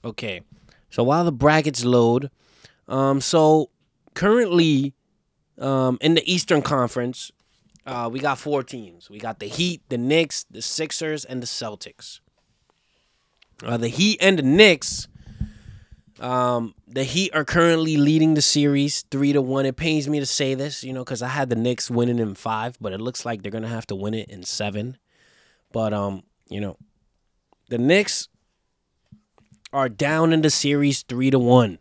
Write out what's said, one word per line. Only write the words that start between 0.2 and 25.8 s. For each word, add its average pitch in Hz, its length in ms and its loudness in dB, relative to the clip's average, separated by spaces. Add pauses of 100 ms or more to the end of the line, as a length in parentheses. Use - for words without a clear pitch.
so 117 120 -2
while 156 220 4
the 170 80 2
brackets 143 520 2
load, 123 460 4 (560)
um, 135 340 0
so 156 500 4 (440)
currently, 170 800 2 (640)
um, 131 420 0
in 160 140 4
the 160 180 0
Eastern 165 300 2
Conference, 123 720 -4 (540)
uh, 120 260 -8
we 135 80 -8
got 143 180 -2
four 143 240 -4
teams. 101 480 -16
We 104 80 -18
got 113 220 -12
the 104 80 -10
Heat, 170 400 -4
the 123 100 -4
Knicks, 147 500 0
the - 140 -16
Sixers, 156 640 -8
and 131 180 -10
the 120 40 -10
Celtics. - 760 -14 (1400)
Uh, 117 140 -4
the 117 100 -4
Heat 180 320 0
and 190 180 4
the 143 40 -2
Knicks, 170 680 4 (1120)
um, 123 540 0 (120)
the 131 180 -4
Heat 165 300 -2
are 151 100 0
currently 160 520 2
leading 156 380 6
the 147 80 2
series 143 680 2
three 143 220 0
to 143 100 4
one. 135 240 0
It 131 100 -4
pains 156 320 -2
me 147 120 -2
to 139 60 -4
say 135 280 -2
this, 139 300 -8
you 131 80 -12
know, 127 120 -10
'cause 117 160 -8
I 123 80 -6
had 135 200 -4
the 120 80 0
Knicks 120 340 -2
winning 120 280 0
in 107 160 -2
five, 113 460 -6
but 104 120 -8
it 98 80 -10
looks 120 240 -10
like 113 180 -8
they're 101 80 -10
gonna 113 180 -8
have 117 200 -8
to 101 60 -8
win 101 200 -6
it 110 140 -8
in 95 140 -18
seven. 104 560 -8 (760)
But, 110 200 -2